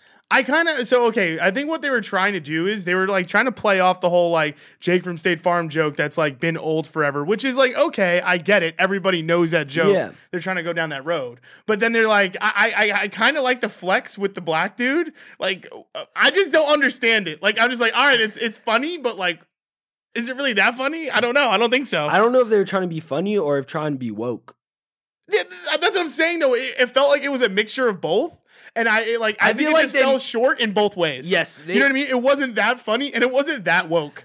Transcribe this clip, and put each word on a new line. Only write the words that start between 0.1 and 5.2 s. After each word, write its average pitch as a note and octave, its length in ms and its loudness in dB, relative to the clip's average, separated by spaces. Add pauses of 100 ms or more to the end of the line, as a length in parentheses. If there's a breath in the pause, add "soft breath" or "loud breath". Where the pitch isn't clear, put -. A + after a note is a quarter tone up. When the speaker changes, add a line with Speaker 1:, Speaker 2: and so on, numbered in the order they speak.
Speaker 1:
I B3 120 2
kinda, D4+ 420 0
so, B3 200 4
okay, F#3+ 340 0
I F3+ 100 2
think C4+ 180 -4
what D#4+ 140 -4
they D4 80 -2
were B3 100 2
trying G3 340 -2
to F3+ 60 -4
do D#3+ 280 -4
is G#3 160 -4
they F3+ 100 0
were, F#3 140 0
like, F#3+ 180 0
trying G#3 200 2
to B3+ 60 -2
play G3 280 0
off F#3 200 2
the F3+ 80 0
whole, F3 220 2
like, D#3 260 0 (220 loud breath)
Jake F3+ 240 0
from F3 160 -8
State F3 220 -2